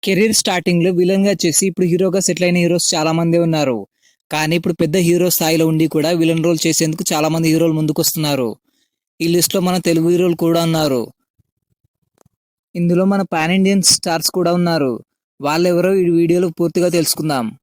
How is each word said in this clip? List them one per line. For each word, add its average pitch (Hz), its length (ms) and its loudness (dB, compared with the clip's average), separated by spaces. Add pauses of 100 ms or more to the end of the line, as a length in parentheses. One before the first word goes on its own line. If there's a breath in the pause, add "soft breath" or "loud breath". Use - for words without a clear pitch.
కెరీర్ 214 320 2
స్టార్టింగ్‌లో 180 560 0
విలన్‌గా 190 420 2
చేసి 170 320 -2
ఇప్పుడు 185 220 -2
హీరోగా 180 320 0
సెటిల్ 180 260 -2
అయిన 175 120 2
హీరోస్ 175 320 0
చాలా 160 220 0
మందే 170 280 2
ఉన్నారు. 151 380 0 (540)
కానీ 156 240 -2
ఇప్పుడు 170 200 -2
పెద్ద 165 220 0
హీరో 175 320 2
స్థాయిలో 160 380 0
ఉండి 160 200 2
కూడా 156 240 0
విలన్ 165 320 0
రోల్ 165 180 0
చేసేందుకు 160 420 -2
చాలా 156 260 -2
మంది 160 200 0
హీరోలు 160 260 2
ముందుకొస్తున్నారు. 151 760 -2 (680)
ఈ 165 80 -2
లిస్ట్‌లో 170 340 0
మన 180 180 0
తెలుగు 165 300 0
హీరోలు 175 280 0
కూడా 170 260 0
ఉన్నారు. 156 380 0 (1700)
ఇందులో 175 300 2
మన 196 180 0
పాన్ 165 300 -2
ఇండియన్ 190 320 2
స్టార్స్ - 460 -2
కూడా 175 220 0
ఉన్నారు. 165 400 0 (460)
వాళ్ళెవరో 175 560 0
ఈ 185 140 2
వీడియోలో 170 400 2
పూర్తిగా 170 400 0
తెలుసుకుందాం. 151 560 -2 (180)